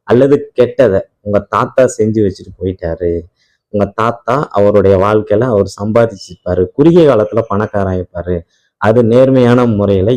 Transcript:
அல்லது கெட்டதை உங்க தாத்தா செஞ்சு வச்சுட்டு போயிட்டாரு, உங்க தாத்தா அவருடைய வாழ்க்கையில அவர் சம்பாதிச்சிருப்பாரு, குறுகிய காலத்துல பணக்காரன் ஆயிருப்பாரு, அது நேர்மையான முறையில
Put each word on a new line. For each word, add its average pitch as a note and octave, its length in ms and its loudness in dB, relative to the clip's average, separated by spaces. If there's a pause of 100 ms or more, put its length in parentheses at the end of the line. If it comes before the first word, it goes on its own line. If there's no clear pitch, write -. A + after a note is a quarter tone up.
அல்லது C3+ 280 2 (180)
கெட்டதை A#2+ 480 0 (200)
உங்க G2+ 180 -2 (100)
தாத்தா A#2 380 0
செஞ்சு A2 340 -2
வச்சுட்டு F#2+ 340 -4
போயிட்டாரு, F2 560 -6 (640)
உங்க G2+ 120 0 (100)
தாத்தா A#2 400 -2 (160)
அவருடைய G2+ 460 2
வாழ்க்கையில G#2 500 0
அவர் G2+ 260 0
சம்பாதிச்சிருப்பாரு, G2 920 -4 (100)
குறுகிய E3 320 4
காலத்துல G#2+ 420 0
பணக்காரன் G2+ 440 -4
ஆயிருப்பாரு, F2 440 -6 (460)
அது A2+ 220 2
நேர்மையான B2 640 4
முறையில G2+ 500 0